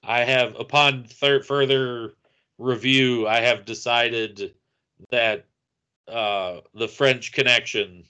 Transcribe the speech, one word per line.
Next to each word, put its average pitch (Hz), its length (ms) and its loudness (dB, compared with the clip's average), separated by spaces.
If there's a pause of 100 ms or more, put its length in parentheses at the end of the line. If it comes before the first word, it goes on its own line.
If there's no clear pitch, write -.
"I 117 200 0
have, 123 340 0
upon 135 460 0
thir-, 139 380 0
further 131 720 -2 (440)
review, 123 680 2
I 110 140 2
have 120 240 0
decided 113 880 -4 (560)
that, 110 340 0 (640)
uh, 101 520 -4 (140)
the 107 140 -4
French 131 440 0
Connection 107 760 0